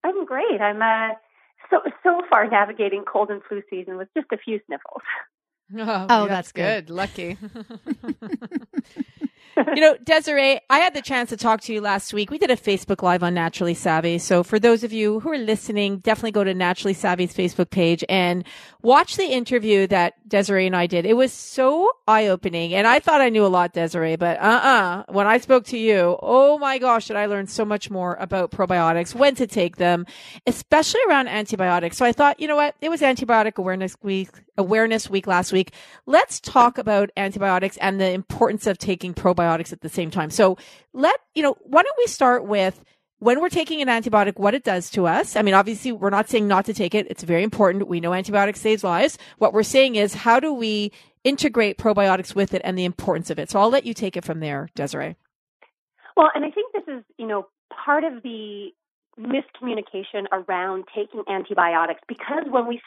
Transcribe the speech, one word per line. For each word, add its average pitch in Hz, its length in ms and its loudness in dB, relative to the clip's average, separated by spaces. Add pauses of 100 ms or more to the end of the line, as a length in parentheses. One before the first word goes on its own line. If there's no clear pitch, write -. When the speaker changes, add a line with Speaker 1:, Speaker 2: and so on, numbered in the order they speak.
Speaker 1:
I'm 381 220 -4
great. 269 380 -2
I'm, 208 180 -2
uh, 220 360 0 (520)
so, 349 100 2 (240)
so 349 260 2
far 226 220 2
navigating 202 540 -2
cold 208 260 -2
and 202 180 -8
flu 202 220 -10
season 185 260 -10
with 190 200 -12
just 311 160 -4
a 220 40 -4
few 214 300 -8
sniffles. - 360 -14 (760)
Speaker 2:
Oh, 214 320 -4
Speaker 3:
Oh, 214 160 4
Speaker 2:
that's 196 240 -4
Speaker 3:
that's - 20 -20
good. 180 340 -4
Speaker 2:
good. 160 60 -20
Lucky. 185 500 -8
<laughs> 214 40 -16 (2250)
You 294 60 -2
know, 311 240 8
Desiree, 294 560 2 (100)
I 277 80 6
had 349 160 2
the 285 80 -6
chance 247 280 -4
to 233 60 -8
talk 220 260 0
to 233 120 -10
you 214 60 -4
last 202 340 -4
week. 208 160 -2
We 302 80 -8
did 320 120 2
a 247 60 4
Facebook 196 460 -2
Live 180 200 2
on 175 120 0
Naturally 170 400 -2
Savvy. 170 440 0
So 175 240 2
for 214 160 -2
those 226 260 6
of 220 80 -8
you 214 280 0
who 277 120 -6
are 294 60 -2
listening, 208 600 -2
definitely 220 320 0
go 202 140 0
to 190 100 0
Naturally 185 400 -2
Savvy's 180 400 -2
Facebook 180 340 -2
page 170 400 0
and 180 360 0 (360)
watch 277 360 4
the 381 100 0
interview 226 600 2
that 175 260 2 (140)
Desiree 196 380 2
and 185 100 0
I 175 100 2
did. 175 180 -2
It 208 100 4
was 254 180 2
so 302 580 0 (160)
eye-opening. 180 680 2
And 202 120 2
I 254 140 6
thought 302 200 2
I 262 80 4
knew 220 160 4
a 196 40 4
lot, 175 260 2
Desiree, 165 420 -2
but 170 240 -2
uh-uh. 208 680 2
When 202 180 0
I 220 120 4
spoke 254 280 4
to 240 120 -8
you, 196 440 2
oh 277 360 6
my 269 200 -2
gosh, 240 300 0
did 214 80 -6
I 208 100 -2
learn 202 220 -4
so - 160 -4
much 208 260 -4
more 180 300 -4
about 185 320 -4
probiotics, 170 640 0
when 277 180 4
to 247 140 -2
take 175 280 -2
them, 175 300 2 (400)
especially 311 600 0
around 277 200 2
antibiotics. 185 680 -2
So 254 80 2
I 240 60 4
thought, 285 280 4
you 302 60 -4
know 302 100 0
what? 294 240 0
It 302 80 -4
was 330 140 -2
Antibiotic 233 560 2
Awareness 185 420 -4
Week, 190 300 -4 (260)
Awareness 220 540 0
Week 196 160 -2
last 185 260 0
week. 190 200 0 (340)
Let's 320 340 2
talk 247 380 2
about 202 380 0
antibiotics 190 640 -2
and 196 220 -2
the 190 120 2
importance 202 540 -2
of 190 120 0
taking 185 340 -6
probiotics 170 600 0
at - 80 -16
the 165 80 -12
same 160 220 -6
time. 156 200 -4
So 190 260 4 (360)
let, 330 260 0 (160)
you 311 80 -2
know, 277 200 0
why 302 200 4
don't 571 160 -2
we 480 80 2
start 247 400 2
with 196 380 -2 (340)
when 240 220 2
we're 349 80 0
taking 320 340 -2
an 262 60 0
antibiotic, 220 500 0
what 202 160 2
it 269 100 -4
does 180 260 -2
to 185 160 0
us. 185 300 0
I 214 60 2
mean, 196 120 4
obviously, 208 380 2
we're 202 160 -2
not 202 220 0
saying 214 180 2
not 196 180 2
to 214 80 -6
take 190 200 -2
it. 208 160 0
It's - 120 -10
very 170 200 0
important. 202 460 0
We 170 120 -4
know 170 140 -2
antibiotics 202 460 -2
saves 214 240 0
lives. 196 340 0 (200)
What - 140 4
we're 214 100 2
saying 262 340 4
is, 208 180 0
how 226 260 4
do 302 140 -2
we 214 380 -4 (320)
integrate 240 540 0
probiotics 196 560 0
with 196 200 0
it 185 100 -4
and 185 140 -4
the 180 80 -2
importance 175 420 -4
of 156 100 -6
it? 147 120 -8
So 208 100 0
I'll 214 100 6
let 269 140 2
you 233 80 -8
take 196 240 -8
it 175 80 -8
from 160 160 -8
there, 147 340 -8
Desiree. 151 420 -8 (1000)
Speaker 1:
Well, 311 180 6
and 294 120 -4
I 302 40 -8
think 427 220 -6
this 415 140 -8
is, 262 160 -12 (160)
you 233 80 -10
know, 208 200 -6 (380)
part 302 200 2
of 262 180 -8
the 208 460 -12 (500)
miscommunication 220 1120 -8
around 190 520 -6 (100)
taking 208 340 -8
antibiotics, 175 800 -2
because 285 400 -8
when 247 180 0
we 240 200 -8